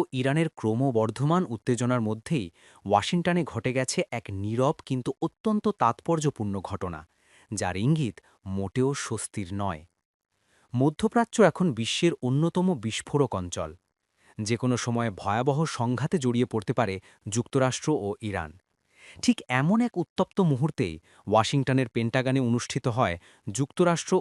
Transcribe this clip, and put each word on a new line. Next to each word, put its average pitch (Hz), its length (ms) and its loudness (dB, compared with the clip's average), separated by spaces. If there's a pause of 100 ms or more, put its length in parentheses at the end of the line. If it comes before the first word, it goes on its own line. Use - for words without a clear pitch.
(140)
ইরানের 139 360 0
ক্রমবর্ধমান 123 1000 0
উত্তেজনার 120 520 -2
মধ্যেই 110 460 -2 (380)
ওয়াশিংটনে 170 580 2
ঘটে 120 300 -4
গেছে 131 260 -2 (120)
এক 120 220 -8
নীরব 113 420 0 (100)
কিন্তু 127 240 -2 (120)
অত্যন্ত 214 440 -2 (120)
তাৎপর্যপূর্ণ 120 840 0
ঘটনা, 90 380 -6 (520)
যার 92 260 -4
ইঙ্গিত 131 380 0 (300)
মোটেও 98 500 -2
স্বস্তির 104 580 -8
নয়। 98 280 -4 (920)
মধ্যপ্রাচ্য 151 680 0
এখন 185 300 4
বিশ্বের 117 480 0
অন্যতম 160 540 2
বিস্ফোরক 117 600 -2
অঞ্চল। 90 360 -6 (680)
যে 107 200 -2
কোনো 127 200 0
সময় 117 340 -2
ভয়াবহ 117 460 0 (120)
সংঘাতে 123 480 -2
জড়িয়ে 123 320 2
পড়তে 113 240 -4
পারে 101 220 0 (300)
যুক্তরাষ্ট্র 123 600 -2 (140)
ও 101 80 -4 (120)
ইরান। 92 300 -6 (680)
ঠিক - 160 2 (140)
এমন 147 300 2
এক 240 160 -2
উত্তপ্ত - 440 -2
মুহূর্তেই 135 540 0 (320)
ওয়াশিংটনের 127 600 4
পেন্টাগনে 127 520 0
অনুষ্ঠিত 120 460 -2
হয় 110 280 0 (320)
যুক্তরাষ্ট্র 156 720 0